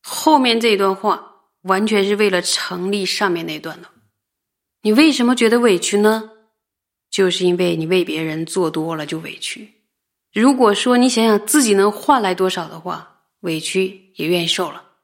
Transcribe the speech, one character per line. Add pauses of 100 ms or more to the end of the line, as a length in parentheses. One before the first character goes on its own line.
后
面
这
一
段
话 (160)
完
全
是
为
了
成
立
上
面
那
段
的。 (920)
你
为
什
么
觉
得
委
屈
呢？ (800)
就
是
因
为
你
为
别
人
做
多
了
就
委
屈。 (580)
如
果
说
你
想
想
自
己
能
换
来
多
少
的
话， (160)
委
屈
也
愿
意
受
了。 (120)